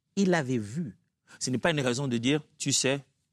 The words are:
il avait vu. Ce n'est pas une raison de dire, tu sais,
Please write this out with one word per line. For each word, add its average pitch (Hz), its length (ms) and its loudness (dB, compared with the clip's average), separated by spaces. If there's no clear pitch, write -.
il 190 180 4
avait 131 240 0
vu. 113 380 -6
Ce - 100 -4
n'est 127 80 0
pas 175 120 2
une 151 100 0
raison 127 280 0
de 120 100 0
dire, 139 240 2
tu 139 140 -2
sais, 135 320 0